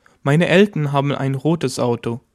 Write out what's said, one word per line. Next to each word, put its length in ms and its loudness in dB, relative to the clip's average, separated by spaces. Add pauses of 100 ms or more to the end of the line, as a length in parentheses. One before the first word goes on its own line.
(220)
Meine 260 2
Eltern 440 2
haben 200 0
ein 240 -4
rotes 440 -2
Auto. 400 -2 (160)